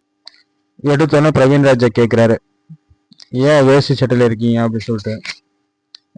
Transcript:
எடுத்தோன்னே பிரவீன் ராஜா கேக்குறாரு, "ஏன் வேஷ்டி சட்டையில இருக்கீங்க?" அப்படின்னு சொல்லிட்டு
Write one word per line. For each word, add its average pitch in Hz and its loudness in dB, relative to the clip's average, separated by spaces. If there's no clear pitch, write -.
எடுத்தோன்னே 147 0
பிரவீன் 135 2
ராஜா 127 2
கேக்குறாரு, 113 0
"ஏன் 139 2
வேஷ்டி 135 2
சட்டையில 123 0
இருக்கீங்க?" 117 -2
அப்படின்னு 113 -6
சொல்லிட்டு 107 -10